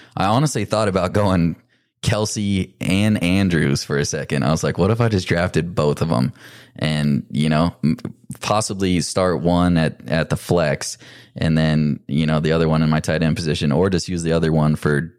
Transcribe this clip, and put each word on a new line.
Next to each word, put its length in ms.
I 100
honestly 380
thought 240
about 240
going 440
Kelce 800
and 420
Andrews 600
for 140
a 80
second. 400
I 60
was 120
like, 160
"What 120
if 100
I 80
just 180
drafted 480
both 280
of 80
them 220
and, 540
you 180
know, 340
m-, 140
possibly 600
start 400
one 380
at, 300
at 200
the 80
flex 640
and 200
then, 500
you 200
know, 140
the 120
other 160
one 140
in 80
my 100
tight 220
end 140
position, 360
or 180
just 180
use 140
the 100
other 200
one 240
for, 420